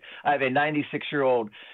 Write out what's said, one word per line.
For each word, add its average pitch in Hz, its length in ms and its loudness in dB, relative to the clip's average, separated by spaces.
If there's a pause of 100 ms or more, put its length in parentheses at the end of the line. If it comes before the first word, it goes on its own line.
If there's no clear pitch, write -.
(220)
I 143 100 2
have 135 100 0
a 131 60 2
ninety-six-year-old 139 1040 0 (240)